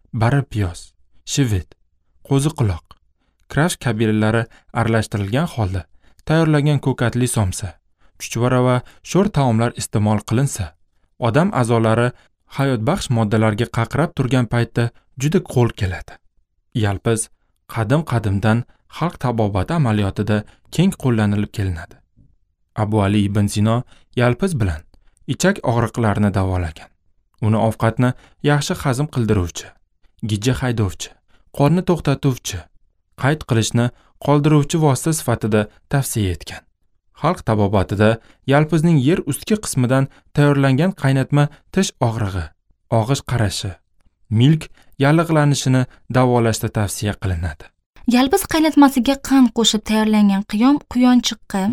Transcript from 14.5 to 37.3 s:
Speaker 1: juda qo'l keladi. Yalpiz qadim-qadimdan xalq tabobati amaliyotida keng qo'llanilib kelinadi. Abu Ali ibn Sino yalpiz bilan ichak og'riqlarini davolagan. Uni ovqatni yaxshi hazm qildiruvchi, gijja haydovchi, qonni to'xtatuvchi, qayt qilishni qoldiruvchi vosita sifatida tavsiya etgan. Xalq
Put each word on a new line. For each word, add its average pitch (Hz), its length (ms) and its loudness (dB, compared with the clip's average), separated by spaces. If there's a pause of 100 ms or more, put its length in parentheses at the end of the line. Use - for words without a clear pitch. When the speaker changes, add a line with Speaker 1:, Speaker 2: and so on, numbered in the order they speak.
Speaker 1:
juda 156 260 0
qo'l 120 340 0
keladi. - 440 -8 (560)
Yalpiz 107 540 -2 (420)
qadim-qadimdan 113 920 0 (240)
xalq - 300 -6
tabobati 110 560 -2
amaliyotida 104 640 0 (300)
keng 190 240 2
qo'llanilib 104 580 0
kelinadi. 92 460 -6 (800)
Abu 107 260 0
Ali 101 200 2
ibn 101 240 0
Sino 110 360 0 (340)
yalpiz 123 380 0
bilan 95 280 -4 (460)
ichak 180 340 0
og'riqlarini 110 720 0
davolagan. 92 560 -4 (540)
Uni 110 140 2
ovqatni 113 540 0 (300)
yaxshi 147 340 0
hazm 143 320 -4
qildiruvchi, 107 600 -2 (560)
gijja 110 320 -2
haydovchi, 113 560 -4 (440)
qonni 156 280 2
to'xtatuvchi, 139 760 -2 (600)
qayt 151 260 -2
qilishni 117 460 0 (320)
qoldiruvchi 147 580 2
vosita 151 320 0
sifatida 110 480 -2 (260)
tavsiya 117 460 -2
etgan. - 300 -12 (560)
Xalq 175 260 -4